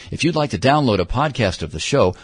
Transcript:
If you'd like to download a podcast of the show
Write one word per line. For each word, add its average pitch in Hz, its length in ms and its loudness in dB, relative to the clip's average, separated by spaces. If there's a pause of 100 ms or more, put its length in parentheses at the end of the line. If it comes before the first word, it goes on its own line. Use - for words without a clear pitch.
(120)
If - 120 -6
you'd 160 120 0
like 147 160 -2
to 98 60 -4
download 127 420 2
a 87 60 0
podcast 120 560 -2
of 78 120 -8
the 80 60 -6
show 98 440 2